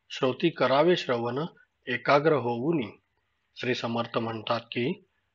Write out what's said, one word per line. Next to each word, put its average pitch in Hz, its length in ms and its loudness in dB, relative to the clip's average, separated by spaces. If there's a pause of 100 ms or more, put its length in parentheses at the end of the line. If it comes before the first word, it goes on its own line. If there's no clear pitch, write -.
श्रोती 139 400 0
करावे 151 480 4
श्रवण 123 480 -2 (420)
एकाग्र 143 460 2
होऊनी. 120 680 -2 (560)
श्री 123 200 -2
समर्थ 117 420 -4
म्हणतात 113 440 -4
की, - 440 -4 (300)